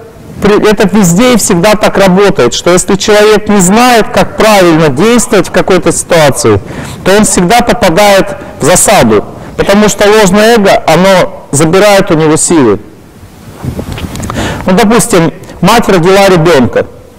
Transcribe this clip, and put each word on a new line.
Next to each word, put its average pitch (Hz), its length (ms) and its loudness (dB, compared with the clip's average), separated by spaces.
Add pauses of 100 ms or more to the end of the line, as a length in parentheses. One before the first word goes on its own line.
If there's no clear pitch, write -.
(420)
при-, 208 280 0
это 208 220 0
везде 202 420 2
и 226 40 2
всегда 196 380 0
так - 220 -2
работает, 185 560 2
что - 180 -2
если 185 240 0
человек 208 520 2
не 208 120 2
знает, 220 540 2
как - 220 -2
правильно 175 540 2
действовать 196 580 0
в - 40 -12
какой-то 175 400 0
ситуации, 135 680 0 (460)
то 190 100 2
он 214 80 2
всегда 180 380 0
попадает 196 760 0 (240)
в 127 60 -4
засаду, 147 580 2 (320)
потому 202 320 0
что 202 220 0
ложное 214 460 2
эго, 190 320 0
оно 180 640 0
забирает 190 600 0
у 165 40 2
него 156 200 0
силы. 131 440 0 (1900)
Ну, 185 80 0
допустим, 202 580 0 (300)
мать 214 260 2
родила 190 400 2
ребёнка, 160 600 0 (320)